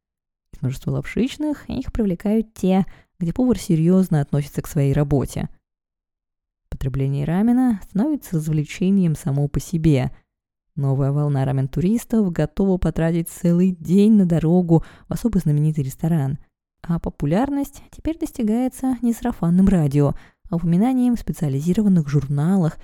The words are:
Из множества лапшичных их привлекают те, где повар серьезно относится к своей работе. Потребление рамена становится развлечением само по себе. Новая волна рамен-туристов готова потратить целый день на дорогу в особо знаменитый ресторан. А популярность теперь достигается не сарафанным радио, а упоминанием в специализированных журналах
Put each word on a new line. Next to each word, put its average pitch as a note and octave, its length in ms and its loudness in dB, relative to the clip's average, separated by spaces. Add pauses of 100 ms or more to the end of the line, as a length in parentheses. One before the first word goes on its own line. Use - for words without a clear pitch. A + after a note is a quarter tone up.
(520)
Из - 80 -20
множества C3 300 -6
лапшичных C4+ 800 -4
их A#3+ 220 -8
привлекают G#3+ 600 -2
те, F#3+ 320 2 (320)
где E3+ 140 -2
повар B3+ 240 0
серьезно E3+ 640 2
относится C#3+ 420 -4
к - 40 -14
своей C#3 260 0
работе. C#3+ 560 0 (1200)
Потребление C3+ 560 -4
рамена A3+ 600 2
становится C4 520 -2
развлечением D#3+ 800 0
само C#3+ 340 -2
по - 120 -4
себе. D3+ 500 2 (640)
Новая C#3 380 0
волна C#3+ 320 0
рамен-туристов F3 880 0
готова F3+ 460 0
потратить E3 500 0
целый F3 420 2
день F#3 440 4
на G3+ 120 6
дорогу E3 560 4 (260)
в - 40 -6
особо G#3 260 -2
знаменитый D3+ 460 0
ресторан. C3+ 540 -2 (440)
А E3 160 -2
популярность C#4 920 -4
теперь D#4+ 260 -8
достигается B3+ 840 -4
не A#3 100 0
сарафанным F#3+ 560 0
радио, D3 460 2 (360)
а E3+ 60 -2
упоминанием A#3 600 0
в - 40 -6
специализированных E3 880 0
журналах C#3+ 760 0